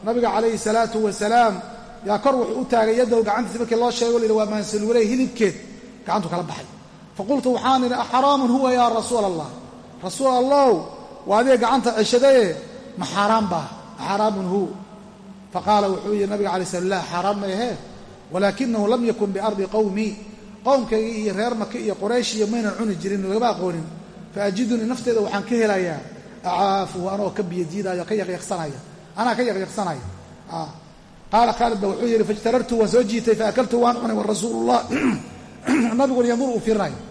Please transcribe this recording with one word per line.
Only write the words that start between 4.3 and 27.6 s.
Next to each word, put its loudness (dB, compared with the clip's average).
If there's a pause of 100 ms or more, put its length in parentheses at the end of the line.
"Waa 2
maansaluwaley 0
hilibkeed," 0 (520)
gacantu -2
kala -4
baxay. -10 (480)
Fa -8
qultu 2
waxaan 2
idhi, 0
"Axaraamun 2
huwa 4
yaa 4
Rasuulallah?" -2 (520)
Rasuul 0 (100)
Allow, 6 (540)
waa 4
adiga 6
gacanta 2
ceshadaye, 6 (400)
ma -6
xaaraan 2
baa? -4 (320)
"Axaraamun 0
hu?" 0 (840)
Fa -4
qaala, 2
wuxuu -2
yidhi 0
nabiga -2
calayhi -2
salaam, -2
"Laa, -2
xaaraan 0
ma -6
ahee, -2 (560)
walaakinahu 0
lam 2
yakun 0
biardi -2
qawmi." 0 (560)
Qowmkaygii 0
iyo 0
reer -2
Maka -6
iyo -2
Quraysh -2
iyo 2
maynan -2
cuni -2
jirin, -4
lagama 0
aqoonin. -4 (480)
"Fa -4
ajidunii," 0
nafteeda 0
waxaan -2
ka 0
helayaa, 0 (440)
"acaafuhu," 0
anoo -2
ka -4
biyo -4